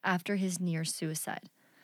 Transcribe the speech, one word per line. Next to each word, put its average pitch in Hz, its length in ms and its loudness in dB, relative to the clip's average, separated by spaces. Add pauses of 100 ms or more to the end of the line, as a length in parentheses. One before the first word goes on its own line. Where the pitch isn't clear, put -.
after 190 320 2
his 185 240 2
near 165 260 2
suicide. - 640 -4 (340)